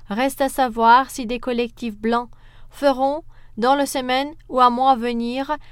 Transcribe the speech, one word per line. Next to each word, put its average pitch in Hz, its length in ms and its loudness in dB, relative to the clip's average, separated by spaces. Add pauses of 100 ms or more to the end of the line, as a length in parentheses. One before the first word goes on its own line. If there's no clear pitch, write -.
Reste 262 340 -2
à 269 80 2
savoir 240 600 4
si 262 160 -8
des 240 140 -6
collectifs 233 580 -6
blancs 233 320 -2 (400)
feront, 277 540 0 (340)
dans 240 160 2
les 285 140 2
semaines 269 460 -4 (160)
ou 254 100 0
à 247 100 8
mois 254 220 2
à 269 40 2
venir, 240 640 -4 (140)